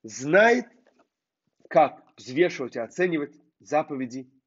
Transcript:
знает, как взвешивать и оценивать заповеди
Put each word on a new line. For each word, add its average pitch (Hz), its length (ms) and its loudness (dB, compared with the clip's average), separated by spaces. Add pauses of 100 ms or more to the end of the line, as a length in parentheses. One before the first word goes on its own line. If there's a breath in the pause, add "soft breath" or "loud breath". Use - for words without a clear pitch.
знает, 190 640 2 (1000)
как - 360 2 (120)
взвешивать 139 580 -2
и 123 60 -8
оценивать 147 540 -4 (260)
заповеди 131 680 -6 (180)